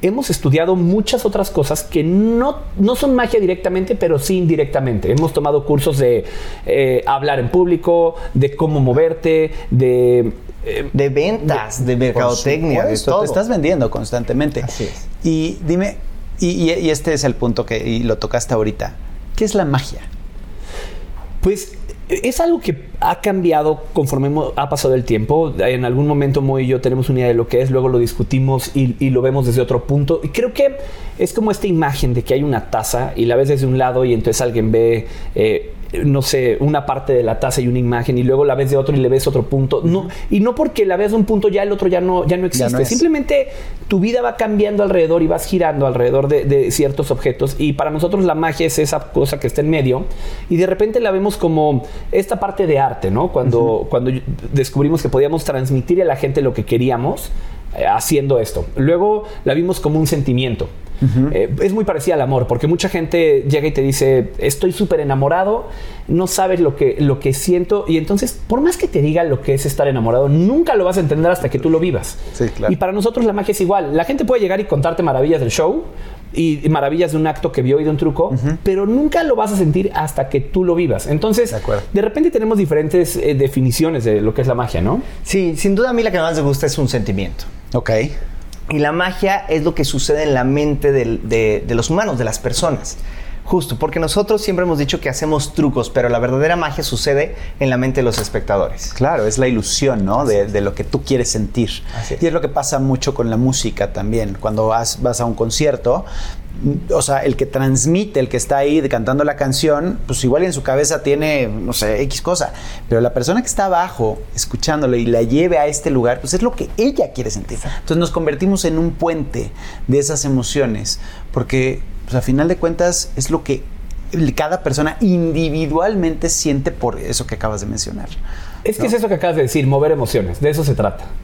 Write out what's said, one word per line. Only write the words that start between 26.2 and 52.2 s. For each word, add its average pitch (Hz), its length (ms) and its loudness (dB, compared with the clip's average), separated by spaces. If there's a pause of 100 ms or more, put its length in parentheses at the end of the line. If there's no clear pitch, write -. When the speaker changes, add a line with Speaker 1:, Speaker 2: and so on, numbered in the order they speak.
Speaker 1:
Mo 135 160 2
y 131 80 0
yo 127 140 2
tenemos 127 300 0
una 127 100 2
idea 123 80 2
de 117 60 4
lo 117 140 2
que 123 120 2
es, 131 100 0
luego 131 180 2
lo 127 100 2
discutimos 131 760 0
y, 127 240 2
y 135 120 2
lo 127 120 2
vemos 131 240 2
desde 123 140 2
otro 120 240 0
punto. 147 380 0
Y 147 60 -4
creo 233 260 -2
que 277 220 2 (420)
es - 140 0
como 220 180 0
esta 202 160 -2
imagen 143 480 0
de 120 100 0
que 135 100 0
hay 139 80 2
una 135 280 -2
taza 123 440 -2
y 113 120 0
la 120 100 4
ves 139 120 4
desde 135 180 2
un 127 120 2
lado 127 260 2
y 123 100 2
entonces 110 260 0
alguien 113 320 0
ve... 113 340 4 (280)
Eh, 107 380 0 (320)
no 139 180 4
sé, 127 380 2
una 143 240 0
parte 139 300 -2
de 123 80 4
la 113 180 0
taza 131 200 0
y 123 80 2
una 123 100 2
imagen, 123 400 0
y 123 40 2
luego 131 220 4
la 139 100 4
ves 135 160 0
de 143 60 2
otro 135 180 2
y 143 40 2
le 127 100 4
ves 135 180 2
otro 131 180 2
punto. 135 400 0
No, 170 160 2
Speaker 3:
Ujú. 175 80 -8 (220)
Speaker 1:
y 202 100 2
no 240 140 2
porque 285 300 0
la 185 120 0
veas 202 160 0
de 220 40 2
un 220 80 4
punto 208 240 2
ya 196 140 2
el 202 100 0
otro 190 160 0
ya 175 120 2
no, 180 260 0
ya 175 100 2
no 180 120 -2
Speaker 3:
Ya 123 200 0
no 123 80 -2
Speaker 1:
existe. 131 60 2
Speaker 3:
es. 131 60 0
Speaker 1:
Simplemente 285 600 2 (400)
tu 196 120 2
vida 233 200 2
va 233 160 -2
cambiando 208 460 2
alrededor 170 400 4
y 160 40 2
vas 165 200 0
girando 156 400 2
alrededor 123 420 2
de, 143 160 2
de 135 260 4
ciertos 139 400 0
objetos. 135 480 0
Y 147 140 2
para 147 180 -2
nosotros 175 340 0
la 170 100 2
magia 160 320 0
es - 120 0
esa 151 220 0 (120)
cosa 139 280 0
que - 60 -4
está 117 160 -2
en 151 80 2
medio, 131 340 2 (460)
y 175 60 2
de 175 100 4
repente 214 340 0
la 220 100 0
vemos 196 260 0
como 151 480 2 (280)
esta 190 260 0